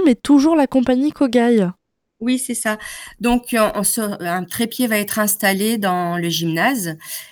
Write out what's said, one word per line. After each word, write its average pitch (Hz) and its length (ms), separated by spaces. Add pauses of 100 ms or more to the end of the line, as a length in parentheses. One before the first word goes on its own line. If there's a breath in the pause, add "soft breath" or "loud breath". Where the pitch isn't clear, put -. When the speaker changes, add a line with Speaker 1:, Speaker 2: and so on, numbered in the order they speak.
Speaker 1:
mais 269 80
toujours 294 420
la 285 120
compagnie 262 440
Kogai. 233 540 (540)
Speaker 2:
Oui, 254 200
c'est 240 160
ça. 214 220 (440 loud breath)
Donc, 240 320
on, 220 220
on 208 80
se, - 180 (220)
un 175 200
trépied 233 440
va 220 100
être 202 220
installé 208 580
dans 180 400
le 170 120
gymnase 165 680 (340 loud breath)